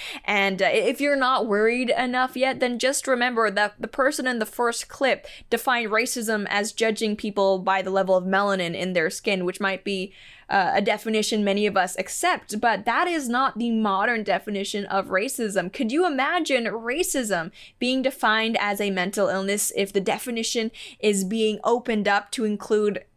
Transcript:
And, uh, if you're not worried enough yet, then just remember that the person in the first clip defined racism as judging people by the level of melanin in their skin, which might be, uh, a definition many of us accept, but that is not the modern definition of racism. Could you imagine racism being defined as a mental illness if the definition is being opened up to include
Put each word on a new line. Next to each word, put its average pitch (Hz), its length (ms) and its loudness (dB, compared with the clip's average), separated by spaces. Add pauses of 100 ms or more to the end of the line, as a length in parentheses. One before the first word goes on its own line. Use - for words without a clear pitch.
(240)
And, 196 360 0
uh, 190 100 4
if 233 300 2
you're 285 160 2
not 254 300 2
worried 226 440 2
enough 254 460 0
yet, 254 220 0
then 247 220 0
just 269 260 0
remember 240 460 2
that 202 280 0
the 220 80 -6
person 277 380 0
in 247 140 0
the 214 40 0
first 233 440 -2
clip - 380 0 (220)
defined 233 420 0
racism 220 600 0
as 208 220 -2
judging 220 420 0
people 196 460 2
by 190 220 2
the 190 80 -4
level 190 260 4
of 180 80 2
melanin 190 500 2
in 180 200 -2
their 170 160 2
skin, 190 340 -2
which 180 160 -4
might 190 240 -2
be, 196 280 -4 (380)
uh, 185 240 2
a 208 80 2
definition 214 600 0
many 202 220 2
of 202 100 0
us 185 220 0
accept, - 600 -2
but 220 240 2
that 262 220 2
is 320 220 -2
not 240 300 0
the 240 120 0
modern 220 540 2
definition 202 640 -2
of 190 200 0
racism. 202 680 -2
Could 226 200 -2
you 330 120 2
imagine 294 600 0
racism 226 880 -2 (260)
being 262 240 0
defined 226 580 0
as 202 200 -2
a 202 100 0
mental 190 380 0
illness 196 480 0
if 196 160 0
the 196 80 2
definition 226 720 -2 (260)
is 208 260 2
being 214 380 0
opened 226 460 0
up 202 240 0
to 226 120 -2
include 208 600 0 (120)